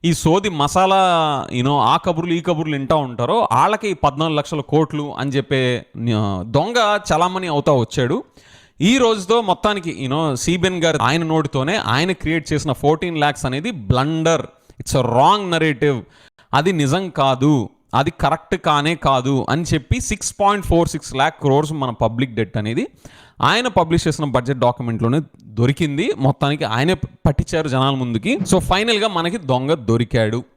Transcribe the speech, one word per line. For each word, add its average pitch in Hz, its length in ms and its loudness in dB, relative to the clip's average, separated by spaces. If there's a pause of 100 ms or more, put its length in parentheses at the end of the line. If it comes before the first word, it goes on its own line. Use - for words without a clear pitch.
ఈ 170 80 4
సోది 190 360 2
మసాలా, 170 1000 2
you 123 120 -2
know, 143 160 2
ఆ 127 200 4
కబుర్లు, 170 360 -2
ఈ 170 80 -2
కబుర్లు 156 340 -2
వింటా 139 200 -4
ఉంటారో 135 560 -2
వాళ్ళకి 196 420 0
పద్నాలుగు 151 440 0
లక్షల 147 240 -4
కోట్లు 147 560 -2
అని 135 140 -4
చెప్పే, 127 540 -2 (300)
ఆ, 101 320 -2
దొంగ 160 280 0 (200)
చలామణి 185 520 -2
అవుతా 151 240 0
వచ్చాడు. 131 520 0 (580)
ఈ 220 160 4
రోజుతో 226 440 2
మొత్తానికి, 185 680 -2
you 131 100 -2
know, 156 180 0
సీబీఎన్ 175 480 0
గారు 156 180 2
ఆయన 151 220 2
నోటితోనే 160 520 0
ఆయన 156 360 0
క్రియేట్ 160 420 -4
చేసిన 147 180 -2
ఫోర్టీన్ 160 460 0
లాఖ్స్ 147 280 -2
అనేది 147 260 -4
బ్లండర్, 151 720 0 (400)
it's - 140 -6
a 127 100 2
wrong 165 500 2
narrative, 147 440 0 (540)
అది 147 180 2
నిజం 165 380 0
కాదు, 135 600 2 (240)
అది 143 180 0 (100)
కరెక్ట్ 156 340 0
కానే 151 400 0
కాదు 135 540 0
అని 156 140 0
చెప్పి 165 380 -2
సిక్స్ - 380 -6
పాయింట్ 202 260 2
ఫోర్ 170 220 4
సిక్స్ - 280 -10
ల్యాక్ 147 260 0
క్రోర్స్ 147 320 2
మన 139 160 -4
పబ్లిక్ 117 460 -2
డెట్ 107 220 -4
అనేది 117 300 -4 (540)
ఆయన 208 260 2
పబ్లిష్ 175 400 2
చేసిన 151 180 -2
బడ్జెట్ 127 340 -2
డాక్యుమెంట్‌లోనే 120 640 0 (220)
దొరికింది. 143 720 0
మొత్తానికి 143 460 0
ఆయనే 131 300 0
పట్టించారు - 720 -2
జనాల 131 280 0
ముందుకి. 123 420 -2
So 190 220 2
ఫైనల్‌గా 208 480 0
మనకి 170 300 -2
దొంగ 131 360 0
దొరికాడు. 117 680 0 (120)